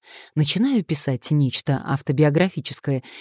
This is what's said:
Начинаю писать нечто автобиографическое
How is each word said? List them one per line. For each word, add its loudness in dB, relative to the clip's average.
Начинаю 2
писать -2
нечто 0
автобиографическое 0